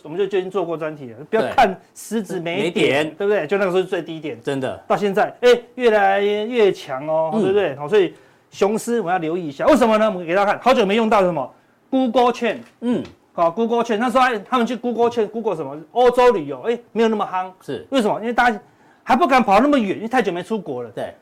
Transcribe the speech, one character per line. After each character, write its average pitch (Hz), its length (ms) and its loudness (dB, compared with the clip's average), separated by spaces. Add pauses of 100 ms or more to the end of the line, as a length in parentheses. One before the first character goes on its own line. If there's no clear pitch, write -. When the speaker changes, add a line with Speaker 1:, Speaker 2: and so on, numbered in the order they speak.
Speaker 1:
我 151 80 -16
们 165 80 -8
就 202 60 0
已 185 40 0
经 185 220 -2
做 185 160 -2
过 170 100 -4
专 156 200 -8
题 131 160 -14
了。 110 60 -18 (120)
不 214 60 0
要 220 80 2 (120)
看 196 240 2 (140)
狮 - 260 -8
子 190 200 -6
没 170 320 -4
点， - 20 -18
Speaker 2:
对。 147 140 2
没 139 160 2
点。 156 120 -6
Speaker 1:
对 202 120 -4
不 208 40 2
对？ 185 140 0
就 202 140 0
那 202 60 0
个 175 60 -2
时 185 60 0
候 185 60 2
是 - 20 -6
最 180 160 -4
低 160 180 -12
点。 123 220 -10
Speaker 2:
真 139 180 -4
的。 113 160 -4 (120)
Speaker 1:
到 196 100 2
现 196 160 -2
在， 185 180 0 (100)
哎， 247 80 6 (260)
越 247 160 2
来 202 300 4
越 208 500 2
强 143 360 -8
哦， 160 280 0
Speaker 2:
嗯。 220 80 2
Speaker 1:
对 190 80 2
不 - 20 2
对？ 180 220 0
好， 147 120 -8
所 202 120 4
以 165 160 0 (340)
雄 208 260 0
狮 233 240 -2
我 165 60 -4
们 165 60 -2
要 185 80 0
留 165 180 -4
意 170 100 -6
一 143 40 -6
下。 160 160 -6
为 302 80 6
什 226 120 4
么 220 120 4
呢？ 220 80 2
我 190 100 -2
们 175 80 -10
给 160 80 -2
大 202 100 2
家 196 100 2
看， 131 60 -4
好 254 140 2
久 240 140 2
没 196 80 0
用 226 120 2
到 214 140 4
什 180 100 2
么 139 220 -6 (380)
Google 254 420 2
券。 233 260 -4 (220)
Speaker 2:
嗯。 233 220 -2 (300)
Speaker 1:
好， 170 180 2
Google 226 320 0
券， 214 160 -2
那 247 100 -2
时 226 80 0
候 262 60 4
还， 240 160 0
他 247 180 -4
们 226 80 2
去 247 100 -4
Google 233 360 0
券， 226 160 -2
Google 214 280 -6
什 156 80 -6
么？ 139 140 -10 (140)
欧 240 180 4
洲 247 220 6
旅 165 160 -4
游， 131 140 -10
哎， 233 180 -4 (140)
没 226 100 2
有 220 60 4
那 220 60 0
么 202 160 -4
夯。 185 200 -6 (120)
Speaker 2:
是。 110 280 -8
Speaker 1:
为 269 100 2
什 208 60 0
么？ 156 140 0
因 220 40 -8
为 240 80 -4
大 247 160 4
家 208 100 -2 (440)
还 233 120 2
不 339 120 2
敢 262 160 4
跑 202 160 4
那 269 80 4
么 285 100 2
远， 202 200 -2
因 160 40 -10
为 220 60 -8
太 254 120 0
久 196 120 0
没 175 100 -4
出 220 160 -6
国 131 240 -8
了。 117 80 -12
Speaker 2:
对。 107 320 -10